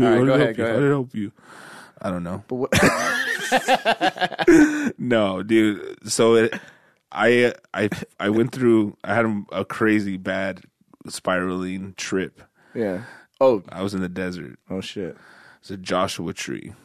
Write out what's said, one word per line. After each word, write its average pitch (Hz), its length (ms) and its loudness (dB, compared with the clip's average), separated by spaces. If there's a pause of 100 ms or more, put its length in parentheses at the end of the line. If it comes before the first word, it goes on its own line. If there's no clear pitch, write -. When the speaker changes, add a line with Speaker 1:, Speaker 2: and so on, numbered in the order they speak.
Speaker 1:
right, 120 180 4
Speaker 2:
how 123 60 4
Speaker 1:
go - 0 -
Speaker 2:
did 135 80 4
it - 20 4
Speaker 1:
ahead, 143 60 4
Speaker 2:
help 113 160 0
you? - 20 -4
Speaker 1:
go 117 60 -2
Speaker 2:
How 117 60 0
Speaker 1:
ahead. 110 100 0
Speaker 2:
did 143 60 2
it 139 40 4
help 135 240 -2
you?" 104 180 -6 (680)
I 98 80 -4
don't 90 140 -6
know. 95 240 -8
Speaker 1:
But 131 80 -8
what? 127 160 -4
<laughs> - 2250 2
Speaker 2:
No, 104 460 0
dude. 107 680 0
So 113 240 4
it, 113 240 4 (540)
I, 120 420 4 (180)
I, 101 160 0 (300)
I 98 120 0
went 113 220 2
through. 113 520 2
I 101 100 -4
had 113 120 2
a, 104 160 -2 (100)
a 95 120 -4
crazy 107 520 0
bad 95 460 -6 (460)
spiraling 92 880 -4
trip. - 460 -6 (320)
Speaker 1:
Yeah. 104 280 -4 (380)
Oh. 123 280 4
Speaker 2:
I 90 140 -10
was 98 120 -4
in 95 60 -4
the 90 80 -4
desert. 90 500 -10 (120)
Speaker 1:
Oh, 95 100 -8
shit. 92 360 -10 (440)
Speaker 2:
It's - 100 -20
a 98 60 -10
Joshua 92 560 -4
tree. - 400 -10 (120)